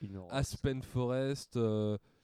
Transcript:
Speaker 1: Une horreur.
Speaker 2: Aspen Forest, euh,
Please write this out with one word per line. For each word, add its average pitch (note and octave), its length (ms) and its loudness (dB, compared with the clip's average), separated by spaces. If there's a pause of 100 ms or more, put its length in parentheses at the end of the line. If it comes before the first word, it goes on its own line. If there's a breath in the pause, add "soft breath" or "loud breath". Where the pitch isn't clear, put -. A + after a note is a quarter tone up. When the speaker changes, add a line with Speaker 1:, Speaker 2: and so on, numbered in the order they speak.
Speaker 1:
Une G2 160 -8
horreur. F#2 160 -10
Speaker 2:
Aspen C3 500 0
Forest, B2+ 760 0
euh, G#2+ 400 2 (260 soft breath)